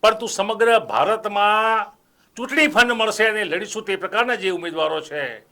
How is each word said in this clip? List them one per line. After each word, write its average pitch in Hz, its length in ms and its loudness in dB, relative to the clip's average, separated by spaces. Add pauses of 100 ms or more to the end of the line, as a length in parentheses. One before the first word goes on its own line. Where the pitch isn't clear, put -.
પરંતુ 220 260 2
સમગ્ર 220 420 0 (100)
ભારતમાં 208 1080 0 (480)
ચૂંટણી 269 320 0
ફંડ 240 240 2
મળશે 220 360 2
અને 214 160 0
લડીશું 202 400 -6
તે 190 120 -2
પ્રકારના 220 400 -2
જે 190 140 -2
ઉમેદવારો 160 500 -2
છે 147 240 -8 (280)